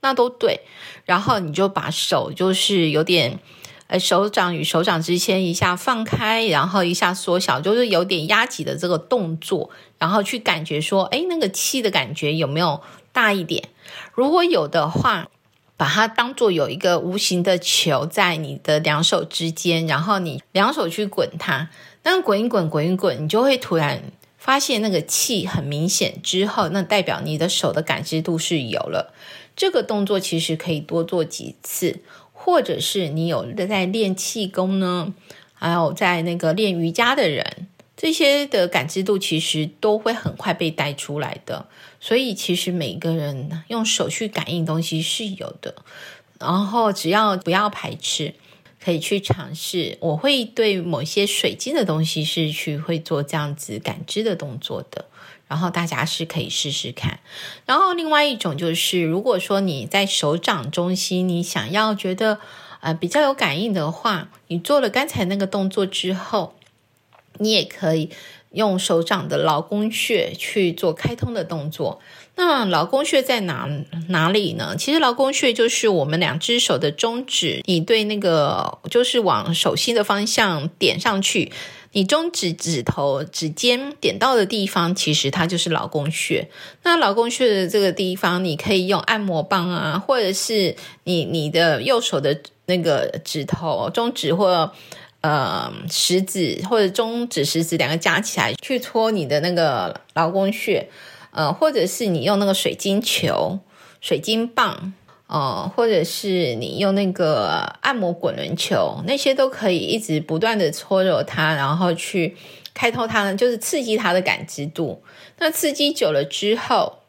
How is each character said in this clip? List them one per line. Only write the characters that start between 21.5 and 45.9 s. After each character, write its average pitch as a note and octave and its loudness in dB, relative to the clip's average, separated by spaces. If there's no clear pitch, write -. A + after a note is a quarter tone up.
那 F#4 4
滚 A3 2
一 A#3+ 0
滚， F#3 2
滚 D#3 0
一 F#3 2
滚， D#3 0
你 D3+ -2
就 G#3+ 4
会 C4+ 4
突 G3 -2
然 C#3+ 0
发 C#4 2
现 C4 0
那 A3 0
个 F3 2
气 F#3 0
很 D#3+ -2
明 D3 -2
显 - -2
之 F#3+ 0
后， G#3 0
那 F#3+ -2
代 G3 2
表 G2+ -2
你 D#3 -4
的 D#3+ 0
手 D#3+ 0
的 - 0
感 D#3+ -2
知 D#3+ -2
度 E3 0
是 D#3+ -2
有 A2 -4
了。 - -4
这 F#4+ 2
个 B3+ 2
动 G#3 0
作 G3 2
其 F3 -2
实 D#3+ -2
可 E3+ -6
以 D3+ -2
多 E3 -2
做 E3+ 0
几 - -12
次。 - -4
或 F4 4
者 F3 -2
是 F3 -2
你 D#3+ -2
有 A#2+ -2
在 G3 0
练 G3 0
气 G3+ -4
功 F#3+ 0
呢， F3+ -2
还 E3+ -2
有 E3+ 2
在 F3 0
那 E3+ -2
个 E3 2
练 F#3+ 0
瑜 E3 0
伽 A#3+ 4
的 C4+ 2
人， - -4
这 D#4+ 0
些 C#4+ 4
的 A3 2
感 C#3 0
知 F#3+ -4
度 G3 2
其 E3 0
实 D#3 -2
都 G#3+ 2
会 A3+ -2
很 - -6
快 F#3 -2
被 E3 -2
带 D3 -4
出 C#3+ -8
来 - -6
的。 - -10
所 - 0
以 B3+ 2
其 F3+ -2
实 F3+ -2
每 D3+ -2
个 E3 -2
人 D3 -4
用 A3+ -2
手 - 0
去 F#3 -4
感 E3 -6
应 E3 0
东 D#3+ 0
西 D#3+ -2
是 A3 -4
有 - -10
的， - -12